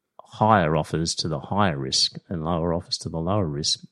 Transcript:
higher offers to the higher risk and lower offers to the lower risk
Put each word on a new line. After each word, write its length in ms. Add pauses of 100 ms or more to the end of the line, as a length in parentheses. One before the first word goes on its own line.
(180)
higher 580
offers 400
to 120
the 120
higher 360
risk 420 (100)
and 160
lower 280
offers 260
to 100
the 100
lower 280
risk 340 (120)